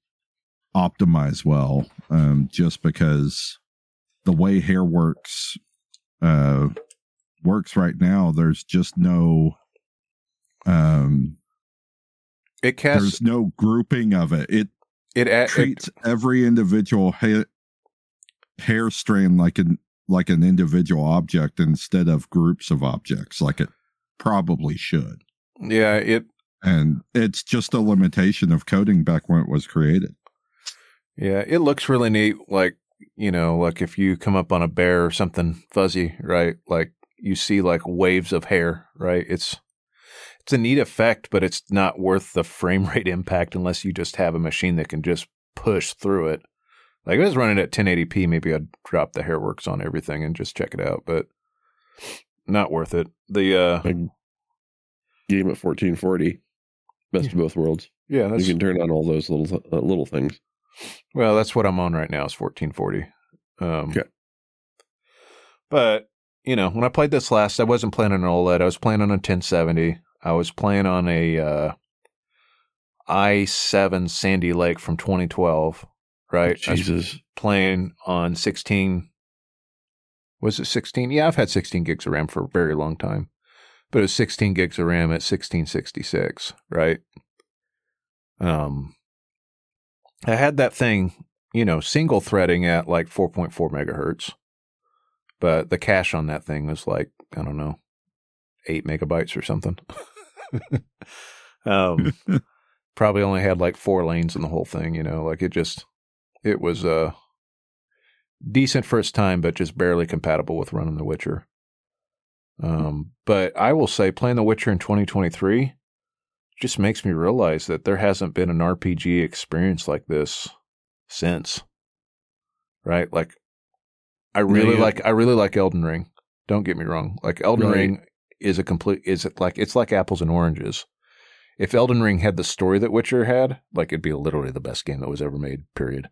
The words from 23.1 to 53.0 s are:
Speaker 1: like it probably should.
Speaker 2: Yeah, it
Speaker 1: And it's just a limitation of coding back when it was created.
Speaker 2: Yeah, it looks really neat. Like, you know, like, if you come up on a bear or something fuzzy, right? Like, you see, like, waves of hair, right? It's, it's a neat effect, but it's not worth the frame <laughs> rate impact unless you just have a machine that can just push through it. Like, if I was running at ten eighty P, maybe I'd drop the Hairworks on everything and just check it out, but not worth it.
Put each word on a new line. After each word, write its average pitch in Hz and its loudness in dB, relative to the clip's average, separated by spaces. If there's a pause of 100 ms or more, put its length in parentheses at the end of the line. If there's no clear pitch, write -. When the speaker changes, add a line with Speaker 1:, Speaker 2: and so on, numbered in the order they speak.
Speaker 1:
like 71 -2
it - -4 (480)
probably 85 -2
should. - -6 (360)
Speaker 2:
Yeah, 107 2
it 110 0 (380)
Speaker 1:
And 78 2 (120)
it's 113 0
just - -2
a 120 2
limitation 98 2
of 80 2
coding 98 2
back 80 0
when 85 4
it - -4
was 73 -2
created. 80 0 (1000)
Speaker 2:
Yeah, 98 0
it 170 2
looks 143 0
really 120 4
neat. 107 2 (140)
Like, 95 0 (380)
you 101 -2
know, 85 2
like, 85 0
if 85 -6
you 95 2
come 98 0
up 90 0
on 87 2
a 85 0
bear 90 2
or 82 -2
something 85 -2 (100)
fuzzy, 90 0
right? 85 0 (120)
Like, 82 -2 (240)
you 98 -4
see, 98 0
like, 87 2
waves 92 0
of 85 -2
hair, 85 -2 (100)
right? 90 -2
It's, - -6 (840)
it's - -16
a 131 4
neat 120 2
effect, 113 0
but 95 2
it's - -2
not 98 0
worth 95 0
the 87 0
frame 95 0
<laughs> 78 -4
rate 101 -2
impact 90 -2
unless 90 -4
you 92 -4
just - -8
have 85 0
a 82 -2
machine 85 -2
that 80 -2
can 78 -6
just 82 -2 (280)
push - -2
through 95 0
it. 78 -4 (640)
Like, 104 2
if - 4
I 190 4
was 160 0
running 107 2
at - -2
ten 104 0
eighty 85 2
P, 90 0
maybe 82 0
I'd 78 -4 (160)
drop 76 -2
the - -6
Hairworks 76 -6
on 92 -4
everything 78 -6
and 80 -4
just - -10
check - -6
it 50 -8
out, - -4
but 82 -4 (1200)
not 98 0
worth 80 -4
it. 85 -2 (220)